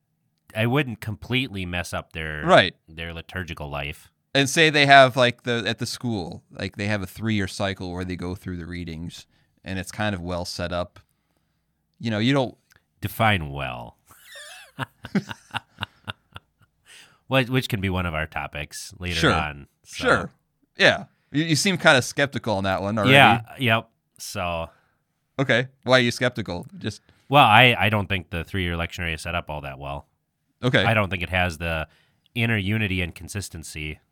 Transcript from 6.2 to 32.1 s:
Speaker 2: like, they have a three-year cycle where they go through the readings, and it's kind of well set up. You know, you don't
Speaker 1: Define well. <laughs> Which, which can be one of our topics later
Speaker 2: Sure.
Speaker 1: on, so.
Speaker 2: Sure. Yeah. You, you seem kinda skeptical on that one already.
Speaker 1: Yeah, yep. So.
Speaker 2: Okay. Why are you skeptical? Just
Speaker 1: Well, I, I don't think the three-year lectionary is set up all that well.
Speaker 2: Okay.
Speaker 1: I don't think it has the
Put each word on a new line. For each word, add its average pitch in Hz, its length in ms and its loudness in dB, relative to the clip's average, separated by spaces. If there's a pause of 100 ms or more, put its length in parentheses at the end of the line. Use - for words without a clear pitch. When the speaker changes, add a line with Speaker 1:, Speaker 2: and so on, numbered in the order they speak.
Speaker 2:
like, - 240 -10
they 101 100 -4
have 104 160 -2
a 92 40 -8
three-year 107 420 -2
cycle 95 440 -6
where 90 120 -6
they 90 100 -6
go 87 220 -8
through 90 200 -10
the 85 100 -10
readings, 85 600 -12 (380)
and 95 160 -6
it's 92 100 -10
kind 107 240 -4
of 87 60 -8
well 87 240 -6
set 87 280 -8
up. 87 280 -8 (1000)
You 117 140 -6
know, 107 60 -2
you 117 140 2
don't 135 240 0 (440)
Speaker 1:
Define 101 500 0
well. 67 480 -10 (800)
<laughs> - 80 -8 (2500)
Which, 127 200 2
which 127 200 0
can 104 120 -4
be 95 100 0
one 92 160 -2
of 82 80 -4
our 78 120 -2
topics - 720 -10
later 87 180 -6
Speaker 2:
Sure. 123 160 2
Speaker 1:
on, 76 340 -4 (160)
so. - 220 -14
Speaker 2:
Sure. 135 260 2 (480)
Yeah. 139 260 4 (280)
You, 143 100 0
you 165 140 0
seem 185 200 0
kinda 151 240 6
skeptical 120 560 -2
on 98 80 -2
that 95 180 0
one 101 160 -2
already. 110 160 4
Speaker 1:
Yeah, 113 280 8 (160)
yep. 113 300 2 (300)
So. 87 520 -6 (680)
Speaker 2:
Okay. 131 280 0 (160)
Why 127 160 4
are 123 40 4
you 120 100 0
skeptical? 95 540 -4 (120)
Just - 220 -10 (280)
Speaker 1:
Well, 139 160 8
I, 117 320 8
I 95 120 2
don't 104 200 0
think 95 220 -4
the 82 140 -6
three-year 87 320 -4
lectionary 85 380 -6
is 78 80 -12
set 85 120 -8
up 82 160 -6
all 76 120 -8
that 67 160 -12
well. 69 280 -10 (560)
Speaker 2:
Okay. 123 220 2
Speaker 1:
I 110 100 4
don't 101 160 0
think 90 140 -4
it 82 60 -10
has 90 280 0
the 82 300 -4 (480)